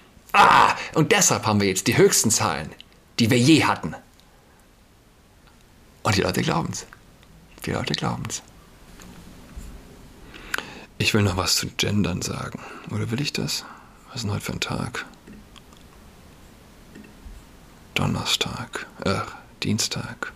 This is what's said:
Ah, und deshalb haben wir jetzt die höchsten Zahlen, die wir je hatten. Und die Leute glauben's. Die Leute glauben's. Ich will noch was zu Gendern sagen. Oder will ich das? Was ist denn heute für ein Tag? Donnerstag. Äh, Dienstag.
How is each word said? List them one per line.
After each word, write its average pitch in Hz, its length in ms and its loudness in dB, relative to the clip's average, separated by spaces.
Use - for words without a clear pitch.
Ah, 165 440 8
und - 180 4
deshalb 135 360 2
haben 104 140 4
wir 101 60 4
jetzt 92 200 0
die 117 100 2
höchsten 185 320 6
Zahlen, 85 400 0
die 113 140 4
wir 123 80 4
je 127 260 6
hatten. 95 300 -2
Und 107 120 2
die 95 60 4
Leute 104 220 0
glauben's. - 420 -4
Die - 60 -4
Leute - 220 -4
glauben's. - 500 -6
Ich - 140 0
will 104 100 4
noch 92 140 0
was 90 200 0
zu - 180 -4
Gendern 92 460 0
sagen. - 420 -8
Oder 107 220 -6
will 117 80 -2
ich 147 140 -4
das? - 320 -4
Was - 100 -16
ist 117 60 -6
denn 101 80 -2
heute 101 140 -4
für - 80 -6
ein - 80 -6
Tag? - 440 -6
Donnerstag. - 920 -2
Äh, 98 160 0
Dienstag. - 720 -4